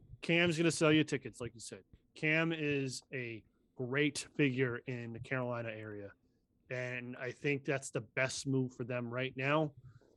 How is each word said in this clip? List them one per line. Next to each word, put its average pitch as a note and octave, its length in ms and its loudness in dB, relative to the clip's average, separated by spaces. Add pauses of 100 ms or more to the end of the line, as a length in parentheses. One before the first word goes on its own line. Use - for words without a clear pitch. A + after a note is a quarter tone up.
(220)
Cam's E3+ 360 4
gonna E3 140 4
sell D#3 200 6
you D#3 120 6
tickets, C3+ 360 -4
like A#2 140 -8
you A2+ 80 -16
said. G2+ 180 -14 (360)
Cam D#3+ 420 2
is C#3 460 -2 (100)
a A#2 300 -8 (340)
great C3+ 480 0 (100)
figure C3 520 2
in A#2+ 260 -6
the A#2 60 -10
Carolina A#2+ 580 -4
area, G#2 320 -10 (600)
and B2 500 -6
I B2 100 -4
think C#3 340 0
that's C3+ 260 -2
the B2+ 100 -2 (140)
best C3 320 0
move C3 260 0
for B2 100 -8
them A#2+ 280 -4
right C3 260 -2
now. D3 360 2 (440)